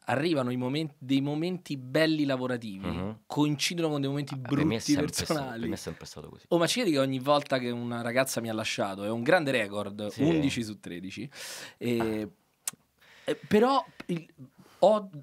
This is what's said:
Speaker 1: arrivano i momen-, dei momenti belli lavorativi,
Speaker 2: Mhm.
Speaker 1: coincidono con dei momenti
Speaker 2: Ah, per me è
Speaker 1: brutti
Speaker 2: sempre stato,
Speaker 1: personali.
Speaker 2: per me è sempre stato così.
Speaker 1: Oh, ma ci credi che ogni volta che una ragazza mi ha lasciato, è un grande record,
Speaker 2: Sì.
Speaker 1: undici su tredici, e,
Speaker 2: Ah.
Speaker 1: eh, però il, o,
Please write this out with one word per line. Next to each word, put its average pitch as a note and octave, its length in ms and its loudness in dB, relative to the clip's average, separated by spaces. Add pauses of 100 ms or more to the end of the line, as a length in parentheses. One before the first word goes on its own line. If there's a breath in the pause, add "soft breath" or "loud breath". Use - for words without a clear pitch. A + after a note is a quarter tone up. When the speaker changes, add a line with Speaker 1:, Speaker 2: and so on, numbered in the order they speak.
Speaker 1:
arrivano C3+ 460 0
i B2+ 60 -2
momen-, C#3+ 420 -2
dei C3+ 220 0
momenti D#3 560 -2
belli D3+ 480 2
lavorativi, B2 640 -4
Speaker 2:
Mhm. F#2 400 -4
Speaker 1:
coincidono D3+ 640 0
con D3 100 2
dei C3+ 80 0
momenti C#3+ 260 -4
Speaker 2:
Ah, C3+ 40 -6
per C#3+ 260 0
me A2+ 120 4
è - 20 -2
Speaker 1:
brutti - 140 2
Speaker 2:
sempre E3 200 2
stato, - 200 -4
Speaker 1:
personali. C3 280 -4
Speaker 2:
per A#2 80 -4
me F#2+ 60 -2
è F#2 40 -6
sempre D#2+ 280 -10
stato D2+ 220 -14
così. D#2 200 -20
Speaker 1:
Oh, E3+ 100 4
ma E3+ 100 4
ci A#3+ 120 0
credi G3+ 120 2
che C#3 80 2
ogni C3+ 180 0
volta C#3+ 400 2
che B2 120 -2
una A#2+ 320 -4
ragazza A#2+ 380 0
mi A2+ 80 -4
ha A2+ 60 -4
lasciato, G#2 500 -2
è G#2+ 60 -2
un A#2 120 -2
grande D3+ 280 6
record, G#2 580 -2
Speaker 2:
Sì. A2 140 -4
Speaker 1:
undici C#3+ 400 2
su G#2+ 160 -8
tredici, F#2+ 500 -10 (500 loud breath)
e, A#2 220 0
Speaker 2:
Ah. A2+ 40 0 (1200 loud breath)
Speaker 1:
eh, - 120 -2 (100)
però B3+ 380 6 (220)
il, E3 200 -4 (540)
o, G3+ 300 4 (120)